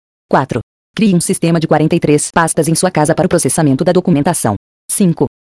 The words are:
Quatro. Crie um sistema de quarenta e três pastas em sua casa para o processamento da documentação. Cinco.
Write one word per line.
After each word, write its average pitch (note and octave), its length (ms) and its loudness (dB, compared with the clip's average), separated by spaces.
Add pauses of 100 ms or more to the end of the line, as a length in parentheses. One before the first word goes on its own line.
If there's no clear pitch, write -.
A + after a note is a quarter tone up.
(280)
Quatro. C3+ 320 -2 (360)
Crie G#3+ 180 2
um E3+ 80 2
sistema E3+ 380 -2
de D#3 80 -4
quarenta D#3 280 2
e E3 40 0
três D3 320 0
pastas D#3+ 360 0
em E3 60 0
sua F3+ 160 0
casa D#3 240 0
para D#3+ 140 0
o - 20 -2
processamento D3 540 0
da F3+ 80 2
documentação. D#3+ 640 0 (340)
Cinco. E3 380 0 (280)